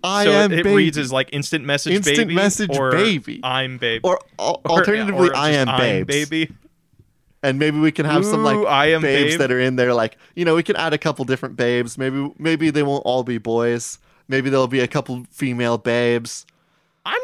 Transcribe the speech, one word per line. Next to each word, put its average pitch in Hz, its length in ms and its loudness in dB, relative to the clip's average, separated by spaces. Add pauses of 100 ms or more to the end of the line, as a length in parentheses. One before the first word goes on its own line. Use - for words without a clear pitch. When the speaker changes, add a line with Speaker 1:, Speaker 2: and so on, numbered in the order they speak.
Speaker 1:
I 202 200 0
Speaker 2:
So 208 80 6
Speaker 1:
am 202 200 4
Speaker 2:
it, 165 80 2
it - 40 -2
Speaker 1:
baby. 202 120 4
Speaker 2:
reads 160 220 2
as, 131 140 -4
like, 131 200 0
instant 139 320 -4
message 143 300 -2
Speaker 1:
Instant 165 240 2
Speaker 2:
baby 185 160 0
Speaker 1:
message 190 420 0
Speaker 2:
or 131 160 2
Speaker 1:
baby. 175 500 0
Speaker 2:
I'm 131 360 -4
baby. 113 260 -2
Speaker 1:
Or 180 160 0 (180)
al-, 131 260 -2
Speaker 2:
Or, 151 140 -4
Speaker 1:
alternatively, 196 520 2
Speaker 2:
or - 60 -4
Speaker 1:
I 147 140 0
Speaker 2:
just 147 100 2
Speaker 1:
am 127 100 2
Speaker 2:
I'm 131 100 0
Speaker 1:
babes. 98 260 0 (220)
Speaker 2:
baby. 160 240 -4 (920)
Speaker 1:
And 135 160 0
maybe 151 200 2
we 156 140 4
can 151 140 -2
have 156 180 2
some, 220 200 0
like, 220 140 2
Speaker 2:
Ooh, 208 80 0
I 143 200 2
am 160 160 2
Speaker 1:
babes 143 320 2
Speaker 2:
babe. - 60 -4
Speaker 1:
that 135 120 0
are 127 80 0
in 127 160 0
there. 123 180 2
Like, 113 220 -2 (200)
you 175 80 -4
know, 165 100 4
we 170 80 2
can - 140 -2
add 160 160 -2
a 151 60 -2
couple 139 260 -4
different 123 320 -4
babes. 120 420 0
Maybe, 135 400 -4
maybe 160 320 0
they 147 140 0
won't 139 200 -2
all 127 200 0
be 120 140 -4
boys. 117 600 -2 (300)
Maybe 131 220 0
there'll 135 180 2
be 131 120 0
a 123 80 0
couple 127 420 -6
female 120 480 -2
babes. 120 680 -2 (600)
Speaker 2:
I'm 427 180 -4